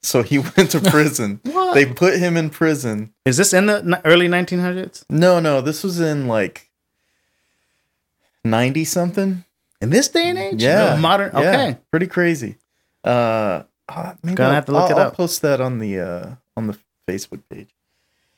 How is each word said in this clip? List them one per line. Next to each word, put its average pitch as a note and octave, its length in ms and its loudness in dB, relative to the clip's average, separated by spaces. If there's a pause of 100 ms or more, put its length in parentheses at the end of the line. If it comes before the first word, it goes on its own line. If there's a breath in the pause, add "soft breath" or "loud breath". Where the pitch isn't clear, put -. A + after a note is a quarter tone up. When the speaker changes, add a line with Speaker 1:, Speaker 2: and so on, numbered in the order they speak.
Speaker 1:
So B2+ 200 0
he C#3+ 160 0
<laughs> C#3 180 -4
went F#3+ 160 4
to D#3+ 80 0
prison. C#3+ 600 2
Speaker 2:
<laughs> A#3+ 60 -8
What? F4+ 260 0
Speaker 1:
They C#3 120 6
put E3 320 0
him F3 180 0
in D#3 140 -2
prison. B2+ 640 -2 (120)
Speaker 2:
Is B2+ 120 2
this F#3+ 160 2
in F#3+ 140 4
the G#3 160 0
ni-, F3 220 0
early F3 240 4
nineteen F3 320 -2
hundreds? F3+ 500 -6
Speaker 1:
No, F3 300 4
no, D3 200 2
this D3+ 240 -4
was F3+ 160 -4
in, D3 280 -2
like, G#2 420 -4 (1700)
ninety B2 400 0
something. F3+ 600 -4 (360)
Speaker 2:
In A#2 100 -2
this A#3+ 180 2
day E4+ 220 0
and F4+ 80 -4
age? A#2 240 -4
Speaker 1:
Yeah. E3+ 320 4
Speaker 2:
No, D3+ 60 0
modern? F#3+ 340 2
Speaker 1:
Yeah. C3 60 0
Speaker 2:
Okay. F#3+ 380 0 (120)
Speaker 1:
Pretty E3 160 0
crazy. E3 500 -2 (480)
Uh, A2+ 580 0 (260)
uh, - 340 -12
maybe F3 140 -4
Speaker 2:
Gonna C3 120 2
Speaker 1:
I'll, C3+ 80 2
Speaker 2:
have D3 100 -2
to C#3 60 -4
look D#3 180 2
Speaker 1:
I'll, - 0 -
Speaker 2:
it - 100 2
Speaker 1:
I'll C#3+ 80 2
Speaker 2:
up. - 60 -10
Speaker 1:
post E3+ 280 -4
that C#3+ 180 0
on B2+ 180 -4
the, G2+ 220 -4
uh, F2 300 -8 (260)
on A2+ 100 -6
the G#2 100 -6 (320)
Facebook - 420 -10
page. G2+ 180 -20 (680)